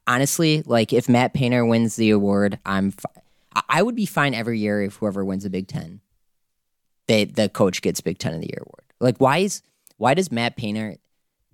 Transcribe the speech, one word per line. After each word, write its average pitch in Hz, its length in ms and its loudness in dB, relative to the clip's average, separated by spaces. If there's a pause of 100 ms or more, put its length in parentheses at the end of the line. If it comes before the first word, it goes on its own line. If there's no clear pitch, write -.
honestly, 151 580 2
like, 117 280 2
if 117 140 2
Matt 120 260 4
Painter 123 320 0
wins 113 300 2
the 113 140 2
award, 101 560 2
I'm 98 260 -2
fi-, - 300 -12 (340)
I, - 140 -2
I 156 140 2
would 240 120 -4
be 220 100 -2
fine 143 280 0
every 113 260 -4
year 104 220 0
if 98 140 -4
whoever 98 280 -4
wins 98 200 -4
the 101 60 -6
Big 92 180 -6
Ten 87 340 -12 (1040)
they, 107 180 4
the 104 240 0
coach 95 320 0
gets 87 200 -2
Big 82 160 -4
Ten - 160 -6
of 82 80 -8
the - 60 -8
Year - 180 -12
award. - 180 -20 (160)
Like, 120 180 2
why 135 220 4
is, 190 220 -2 (360)
why 120 160 2
does 180 180 -2
Matt 117 260 -4
Painter, 107 380 -6 (580)